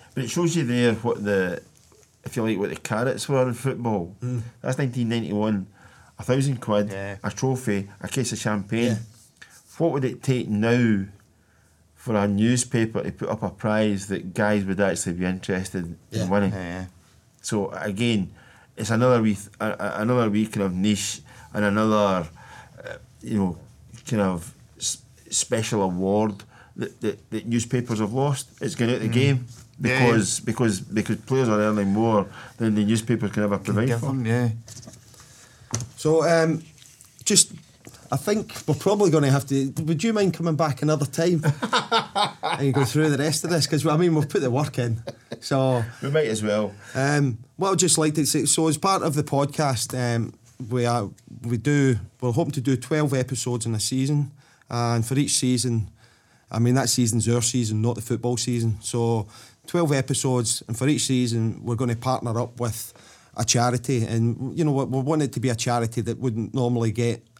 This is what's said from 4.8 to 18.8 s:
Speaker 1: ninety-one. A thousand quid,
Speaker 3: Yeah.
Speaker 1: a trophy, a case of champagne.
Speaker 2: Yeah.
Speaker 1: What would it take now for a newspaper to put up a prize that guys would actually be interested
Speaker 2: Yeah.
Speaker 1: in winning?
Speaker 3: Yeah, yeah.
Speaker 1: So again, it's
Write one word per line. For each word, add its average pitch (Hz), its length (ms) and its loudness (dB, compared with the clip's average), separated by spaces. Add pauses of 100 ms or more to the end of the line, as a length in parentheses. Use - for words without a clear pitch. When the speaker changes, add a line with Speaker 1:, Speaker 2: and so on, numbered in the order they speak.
Speaker 1:
ninety-one. 104 560 0 (540)
A - 40 -12
thousand 135 380 0
quid, 104 300 2
Speaker 3:
Yeah. 98 320 -8
Speaker 1:
a 101 80 -4
trophy, 113 580 -2 (120)
a - 60 -8
case - 260 -2
of 104 40 -6
champagne. 107 540 -2
Speaker 2:
Yeah. 104 60 0 (800)
Speaker 1:
What 165 140 2
would 139 120 -2
it - 160 -4
take 127 280 0
now 110 560 4 (880)
for 113 200 -4
a 101 120 2
newspaper 113 720 2
to 95 100 -6
put - 180 -6
up 107 120 -4
a 95 80 -4
prize 107 580 0
that 92 260 -6
guys 104 320 0
would 95 160 -2
actually 92 320 0
be 90 120 -2
interested 92 720 -4 (160)
Speaker 2:
Yeah. 110 120 -2
Speaker 1:
in 90 60 -2
winning? 101 220 2
Speaker 3:
Yeah, 92 160 -6
yeah. 90 180 -8 (560)
Speaker 1:
So 104 300 -4
again, 104 600 -2 (460)
it's 107 140 -4